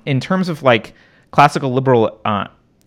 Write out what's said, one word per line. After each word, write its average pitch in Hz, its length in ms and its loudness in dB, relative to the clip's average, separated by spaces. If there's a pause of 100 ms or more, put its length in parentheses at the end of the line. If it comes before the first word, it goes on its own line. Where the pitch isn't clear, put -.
in 135 140 -2
terms 190 280 -4
of, 156 140 -8
like, 120 320 0 (380)
classical 139 400 0
liberal, 127 520 2
uh, 104 220 -2 (400)